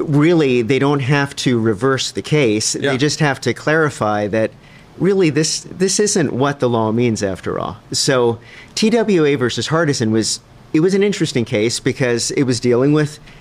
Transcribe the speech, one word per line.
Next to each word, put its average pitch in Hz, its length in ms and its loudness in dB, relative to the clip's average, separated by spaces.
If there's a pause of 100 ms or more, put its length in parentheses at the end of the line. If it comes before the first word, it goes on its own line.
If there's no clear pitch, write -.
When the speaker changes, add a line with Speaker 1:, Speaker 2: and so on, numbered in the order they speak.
Speaker 1:
really, 147 580 2
they 127 160 0
don't 139 220 0
have 139 360 0
to 120 240 0
reverse 113 500 0
the 98 120 -8
case. 117 520 0
Speaker 2:
Yeah. 139 180 -2
Speaker 1:
They 127 60 -2
just 147 220 0
have 139 220 0
to 120 100 -2
clarify 110 760 -2
that 110 220 0 (480)
really 185 320 2
this, 151 300 -2 (100)
this 185 300 -2
isn't 202 320 0
what 139 280 -2
the 123 80 2
law 113 240 0
means 113 300 0
after 92 360 -4
all. 90 180 -6 (160)
So 120 460 0 (360)
T 214 160 2
W 214 340 2
A 143 120 2
versus 120 320 -2
Hardison 143 420 0
was, 110 300 -2 (320)
it 156 80 2
was 190 140 2
an 196 80 2
interesting 165 420 0
case 113 360 -2
because 120 520 -2
it 143 120 0
was 123 160 -2
dealing 127 320 2
with 151 260 0 (220)